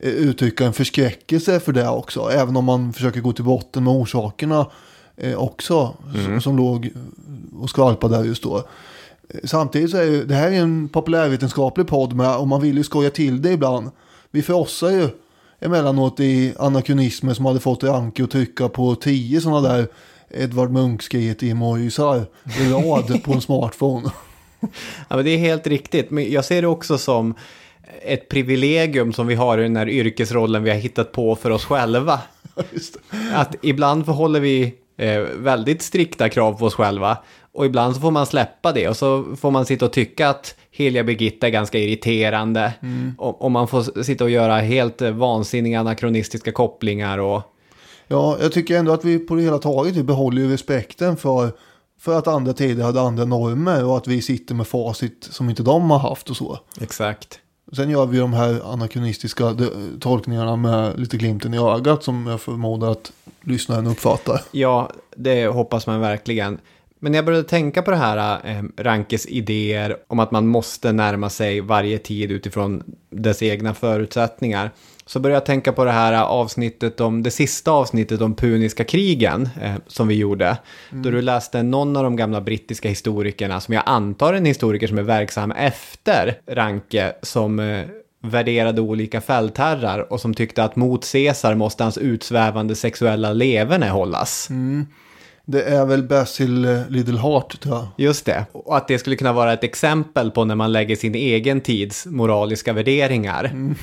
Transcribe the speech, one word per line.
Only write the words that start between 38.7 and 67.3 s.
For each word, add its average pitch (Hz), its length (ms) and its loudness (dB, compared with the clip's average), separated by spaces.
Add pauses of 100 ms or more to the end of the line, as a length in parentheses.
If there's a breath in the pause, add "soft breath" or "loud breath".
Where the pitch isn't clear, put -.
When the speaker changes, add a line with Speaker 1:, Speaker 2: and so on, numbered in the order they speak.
Speaker 2:
det, 98 160 0
och 113 80 -2
så 135 440 0
får 143 100 2
man 131 160 2
sitta 127 180 0
och 120 80 0
tycka 139 360 0
att - 260 -4 (160 soft breath)
heliga 123 340 0
Birgitta 113 420 0
är 117 40 2
ganska 107 280 0
irriterande. 110 920 0 (100)
Speaker 1:
Mm. 127 360 -6
Speaker 2:
Och, - 240 -6
och 131 80 0
man 120 180 2
får 127 120 0
s-, 113 260 -4
sitta 123 180 0
och 120 60 2
göra 113 280 4
helt, 120 440 0
eh, 117 80 0
vansinniga 117 720 0
anakronistiska 113 720 -2
kopplingar 104 680 -2
och 101 240 -2 (680 soft breath)
Speaker 1:
Ja, 143 300 2
jag 151 120 2
tycker 170 260 2
ändå 160 140 4
att 165 120 0
vi 170 140 2
på 165 160 -4
det 165 80 2
hela 156 160 2
taget, 147 380 0
vi 151 60 2
behåller 131 400 2
ju 135 100 2
respekten 143 640 -2
för, 127 360 0 (480 soft breath)
för 165 180 0
att 156 100 -2
andra 131 240 0
tider 123 320 0
hade 123 160 2
andra 120 240 0
normer 123 600 0
och 127 120 2
att 123 100 -4
vi 123 160 0
sitter 123 320 -4
med 113 120 -2
facit 117 640 -6
som 123 200 -2
inte 113 120 -2
de 165 280 4
har 143 80 6
haft - 320 -4
och 123 60 -8
så. - 220 -8 (220)
Speaker 2:
Exakt. - 580 -8 (340)
Speaker 1:
Sen 139 180 -2
gör 139 160 2
vi 123 120 2
de 123 140 2
här 117 400 0
anakronistiska 117 800 -2
de-, 110 480 -4
tolkningarna 117 560 0
med 113 440 0
lite 120 160 -4
glimten 113 380 -2
i 117 40 -2
ögat 123 460 2
som 120 220 -4
jag 113 140 -4
förmodar 113 520 -2
att - 200 -8 (300)
lyssnaren 120 440 -2
uppfattar. 117 540 0 (100)
Speaker 2:
Ja, 127 400 2 (260)
det 123 300 0
hoppas 117 400 0
man 110 140 -2
verkligen. 104 580 -2 (420 soft breath)
Men 151 140 0
jag 156 100 2
började 165 240 2